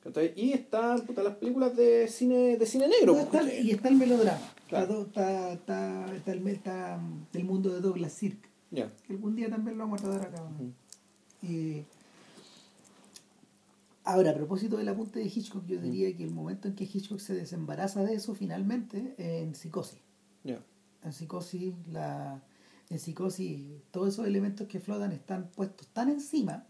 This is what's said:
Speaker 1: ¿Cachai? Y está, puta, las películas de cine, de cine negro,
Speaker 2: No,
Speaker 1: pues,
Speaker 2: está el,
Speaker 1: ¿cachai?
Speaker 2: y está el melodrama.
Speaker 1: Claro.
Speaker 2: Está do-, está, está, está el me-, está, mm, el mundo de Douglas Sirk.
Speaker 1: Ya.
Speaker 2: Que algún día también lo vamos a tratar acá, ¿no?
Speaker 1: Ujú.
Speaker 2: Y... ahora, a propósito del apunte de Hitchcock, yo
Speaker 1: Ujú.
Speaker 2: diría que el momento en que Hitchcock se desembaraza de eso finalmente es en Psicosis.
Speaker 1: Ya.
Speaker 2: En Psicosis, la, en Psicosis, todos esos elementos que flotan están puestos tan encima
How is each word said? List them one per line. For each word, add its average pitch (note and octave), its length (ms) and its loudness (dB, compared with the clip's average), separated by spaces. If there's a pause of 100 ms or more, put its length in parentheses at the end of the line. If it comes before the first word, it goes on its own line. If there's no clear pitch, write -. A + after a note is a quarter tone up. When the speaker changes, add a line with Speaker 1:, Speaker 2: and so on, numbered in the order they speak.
Speaker 1:
¿Cachai? E3 340 0
Y A#3+ 160 2
está, A#3+ 440 2
puta, A#3+ 260 -2
las G3+ 140 0
películas B3 400 2
de A#3 320 8
cine, B3 500 4
de A3+ 80 4
cine C4 220 2
negro, G4+ 180 8
Speaker 2:
No, F#3 80 10
Speaker 1:
pues, D4 100 4
Speaker 2:
está D#4 160 4
el, D4+ 60 4
Speaker 1:
¿cachai? B3 200 0
Speaker 2:
y A3 40 4
está G3+ 180 2
el C4+ 80 10
melodrama. A#3 560 6 (160)
Speaker 1:
Claro. F#3 160 2
Speaker 2:
Está F#3+ 100 0
do-, G#3 120 -2
está, F#3+ 480 0
está, F#3+ 640 -4
está F#3 160 -6
el F3+ 100 -2
me-, G3+ 100 0
está, F#3 460 -6
mm, E3 340 -8
el F3 120 -4
mundo F#3+ 280 0
de F3+ 80 -4
Douglas F3+ 320 0
Sirk. - 260 -4 (320)
Speaker 1:
Ya. C3 220 -4 (140)
Speaker 2:
Que G3+ 80 -8
algún G#3 200 -2
día A3+ 140 -2
también A3 300 -4
lo A3 60 -4
vamos G#3 180 -4
a G3+ 80 -2
tratar G3 180 -2
acá, E3+ 140 -12
¿no? D#3 140 -12
Speaker 1:
Ujú. B2+ 160 -8 (720)
Speaker 2:
Y... D#3+ 420 -4 (2250)
ahora, F#3 280 6
a - 20 2
propósito F#3+ 420 -2
del G#3 120 -2
apunte A3 320 -6
de A3 60 -4
Hitchcock, G3 400 -6
yo F3+ 120 -4
Speaker 1:
Ujú. E3+ 80 -6
Speaker 2:
diría F#3 280 0
que E3+ 100 -10
el D#3+ 80 -6
momento E3+ 360 -6
en G3 60 -6
que G3 100 -6
Hitchcock G3 360 -6
se - 140 -6
desembaraza F3 680 -4
de A3 100 0
eso G#3 200 -6
finalmente G3+ 840 -4
es E3 260 -6
en D#3+ 120 -6
Psicosis. - 460 -8 (420)
Speaker 1:
Ya. B2+ 180 -8 (420)
Speaker 2:
En D#3+ 120 -10
Psicosis, F3+ 600 -8 (160)
la, C#3+ 520 -8 (480)
en D#3+ 80 -6
Psicosis, E3+ 680 -6 (240)
todos F#3 220 0
esos G#3 140 -4
elementos G3+ 420 0
que F#3+ 120 -6
flotan G3+ 320 -4
están F3+ 380 -8
puestos - 380 -8
tan B3 220 0
encima C#4+ 600 -2